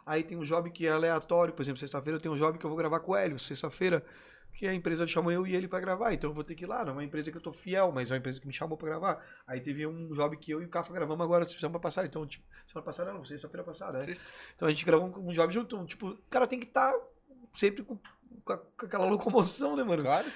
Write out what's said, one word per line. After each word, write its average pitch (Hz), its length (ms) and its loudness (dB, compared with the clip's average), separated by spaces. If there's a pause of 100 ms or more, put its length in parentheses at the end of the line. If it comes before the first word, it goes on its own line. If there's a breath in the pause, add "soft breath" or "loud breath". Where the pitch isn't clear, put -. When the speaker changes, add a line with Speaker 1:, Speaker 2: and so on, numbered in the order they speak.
Speaker 1:
aí 156 160 2
tem 170 160 -6
um 165 40 -4
job 165 280 0
que 165 160 -2
é 160 40 4
aleatório, 165 640 4
por 156 80 -4
exemplo, 131 160 -4
sexta-feira 143 380 -4
eu 151 40 -4
tenho 156 140 -2
um 143 40 0
job 160 200 4
que - 60 -8
eu 156 60 -2
vou 156 80 -4
gravar 160 220 2
com 175 120 -2
o 196 40 4
Hélio, 175 220 2
sexta-feira, 156 680 0 (480 loud breath)
que - 140 -6
a 190 80 0
empresa 170 320 0
chamou 170 240 2
eu 185 160 2
e 185 80 0
ele 180 140 0
pra 185 100 -2
gravar, 190 340 0
então 151 180 0
eu 151 40 -6
vou 151 80 -6
ter 160 140 -10
que 170 80 -12
ir - 20 -8
lá, 226 180 -2
não 143 60 -4
é 135 60 -4
uma 143 80 -4
empresa 151 260 -4
que 165 60 -8
eu 165 40 -12
tô 160 120 -8
fiel, 185 400 2
mas 127 180 -2
é 131 40 0
uma 131 40 2
empresa 131 220 -6
que - 80 -14
me 135 40 -10
chamou 156 240 -4
pra 156 120 -6
gravar. 170 360 0 (220 loud breath)
Aí 131 140 -6
teve 143 260 -4
um 165 260 -8
job 147 260 0
que - 120 -10
eu 156 100 -2
e 175 40 -8
o 170 40 -12
Cafa 170 240 -4
gravamos 165 320 -2
agora, 170 200 4
semana 165 340 -4
passada, 170 300 -2
então, 156 180 -8
tipo, - 180 -14 (220 loud breath)
semana - 180 -12
passada 175 280 -6
não, 175 120 -12
sexta-feira 147 380 -12
passada, 170 380 -8
né? 160 60 -4
Speaker 2:
Sexta. 180 180 -10 (320 loud breath)
Speaker 1:
Então 165 100 0
a 156 60 4
gente 151 120 -2
gravou 170 220 6
um, 185 220 -8
um 175 40 -2
job 165 220 4
junto, 233 220 -2
então, 180 100 -6
tipo, - 220 -8
o 208 100 -8 (100)
cara 254 200 4
tem 254 100 -4
que 233 80 -10
tá 269 260 4 (640)
sempre 202 280 2
com - 120 -10 (480)
com - 80 -2
a-, - 60 -2
com - 280 -14
aquela 190 200 0
locomoção, 214 680 4
né, 269 60 2
mano? 170 200 2
Speaker 3:
Claro, 151 340 4